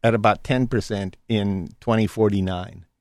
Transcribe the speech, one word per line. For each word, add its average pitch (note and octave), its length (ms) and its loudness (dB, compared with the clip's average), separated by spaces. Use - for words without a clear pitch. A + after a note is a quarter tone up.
at A2+ 100 4
about G#2+ 300 2
ten B2+ 240 0
percent G2+ 480 -4
in G2 400 -2
twenty A2 260 2
forty-nine. F#2 800 -2